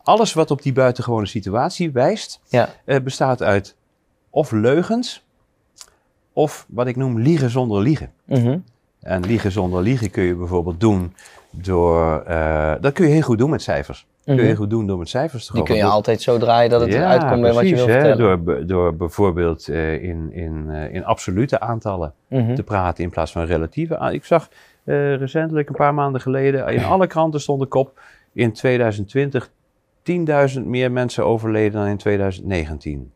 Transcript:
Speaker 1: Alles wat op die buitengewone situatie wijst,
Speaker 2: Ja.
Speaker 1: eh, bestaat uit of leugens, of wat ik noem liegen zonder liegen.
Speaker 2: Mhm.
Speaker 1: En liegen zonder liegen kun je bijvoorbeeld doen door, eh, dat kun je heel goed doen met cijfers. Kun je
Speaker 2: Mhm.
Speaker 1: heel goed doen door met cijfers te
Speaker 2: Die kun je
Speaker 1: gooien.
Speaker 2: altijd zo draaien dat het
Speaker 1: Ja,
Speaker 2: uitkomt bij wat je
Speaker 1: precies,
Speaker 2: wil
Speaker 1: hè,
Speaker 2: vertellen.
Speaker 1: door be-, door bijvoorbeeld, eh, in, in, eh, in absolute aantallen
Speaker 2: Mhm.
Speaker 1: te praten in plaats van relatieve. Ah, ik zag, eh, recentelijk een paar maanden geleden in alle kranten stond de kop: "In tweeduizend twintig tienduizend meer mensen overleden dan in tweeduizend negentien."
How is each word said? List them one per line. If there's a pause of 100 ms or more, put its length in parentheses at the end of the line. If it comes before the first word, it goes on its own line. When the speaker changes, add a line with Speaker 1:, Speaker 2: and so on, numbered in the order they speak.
Speaker 1:
Alles
wat
op
die
buitengewone
situatie
wijst,
Speaker 2:
Ja. (160)
Speaker 1:
eh,
bestaat
uit (540)
of
leugens, (1080)
of
wat
ik
noem
liegen
zonder
liegen. (140)
Speaker 2:
Mhm. (440)
Speaker 1:
En
liegen
zonder
liegen
kun
je
bijvoorbeeld
doen (360)
door,
eh,
dat
kun
je
heel
goed
doen
met
cijfers. (160)
Kun
je
Speaker 2:
Mhm.
Speaker 1:
heel
goed
doen
door
met
cijfers
te
Speaker 2:
Die
kun
je
Speaker 1:
gooien.
Speaker 2:
altijd
zo
draaien
dat
het
Speaker 1:
Ja,
Speaker 2:
uitkomt
bij
wat
je
Speaker 1:
precies,
Speaker 2:
wil
Speaker 1:
hè,
Speaker 2:
vertellen.
Speaker 1:
door
be-,
door
bijvoorbeeld,
eh,
in,
in,
eh,
in
absolute
aantallen (140)
Speaker 2:
Mhm.
Speaker 1:
te
praten
in
plaats
van
relatieve.
Ah,
ik
zag, (340)
eh,
recentelijk
een
paar
maanden
geleden
in
alle
kranten
stond
de
kop: (340)
"In
tweeduizend
twintig (500)
tienduizend
meer
mensen
overleden
dan
in
tweeduizend
negentien."